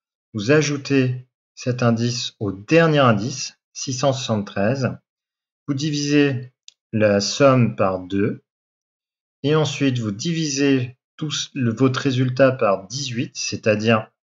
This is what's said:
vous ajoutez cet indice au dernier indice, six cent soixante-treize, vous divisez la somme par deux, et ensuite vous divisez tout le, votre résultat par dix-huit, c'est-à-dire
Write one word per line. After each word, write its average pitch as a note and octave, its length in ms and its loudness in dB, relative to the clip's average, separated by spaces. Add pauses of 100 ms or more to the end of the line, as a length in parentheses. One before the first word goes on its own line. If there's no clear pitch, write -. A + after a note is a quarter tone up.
(340)
vous G#2+ 160 -4
ajoutez C#3 760 0 (280)
cet B2 280 -4
indice A#2+ 560 0
au G2+ 140 -4
dernier D3+ 460 2
indice, A#2+ 580 0 (160)
six - 220 -8
cent C3+ 180 0
soixante-treize, A2+ 800 -2 (720)
vous C#3+ 80 -4
divisez C#3+ 760 0 (400)
la G#2+ 280 2
somme B2 560 2
par F#2 240 -2
deux, G2 420 -4 (1000)
et D3 120 2
ensuite C#3 460 0
vous G#2+ 100 -4
divisez C#3 880 0 (180)
tout D3+ 160 -8 (220)
le, A#2+ 180 0
votre B2+ 280 0
résultat C3 520 2
par G2 360 -2
dix-huit, C3 460 -8
c'est-à-dire A2 760 -2 (240)